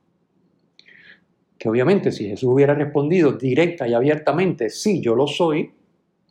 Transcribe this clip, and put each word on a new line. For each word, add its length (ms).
Que 100
obviamente 420
si 160
Jesús 240
hubiera 220
respondido 600
directa 540
y 60
abiertamente, 760
"Sí, 300
yo 160
lo 120
soy", 440